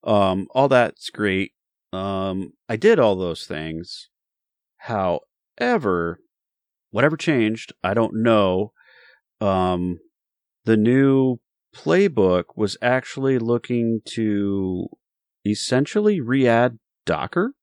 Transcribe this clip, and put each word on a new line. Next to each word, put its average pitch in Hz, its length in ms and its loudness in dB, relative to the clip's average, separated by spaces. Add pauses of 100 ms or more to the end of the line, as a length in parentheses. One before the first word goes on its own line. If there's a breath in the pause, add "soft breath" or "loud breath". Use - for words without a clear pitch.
um, 98 500 0
all 135 140 2
that's 123 400 0
great. 98 420 -2 (400)
Um, 95 640 -6 (160)
I 113 80 -2
did 208 220 4
all 107 180 4
those 87 280 -6
things. 80 640 -12 (1500)
However, 98 600 0 (720)
whatever 147 260 0
changed, 113 560 -2 (100)
I 95 100 -2
don't 113 300 -2
know. 104 500 2 (680 soft breath)
Um, 92 580 0 (680)
the 113 120 4
new 131 600 2 (380)
playbook 123 680 2 (120)
was 104 260 -4
actually 131 580 -2
looking 117 640 -2 (120)
to 98 760 -2 (580)
essentially 151 760 0
re-add 120 600 2 (260)
Docker 175 580 -2